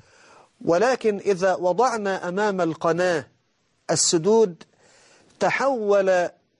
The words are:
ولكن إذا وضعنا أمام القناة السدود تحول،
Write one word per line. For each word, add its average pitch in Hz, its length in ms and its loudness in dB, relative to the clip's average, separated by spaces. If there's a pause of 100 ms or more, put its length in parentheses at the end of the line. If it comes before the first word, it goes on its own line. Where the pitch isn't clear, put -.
(640)
ولكن 208 520 0
إذا 185 380 0
وضعنا 190 720 -2
أمام 196 320 -2
القناة 165 640 -2 (640)
السدود 180 720 0 (760)
تحول، 202 880 0 (300)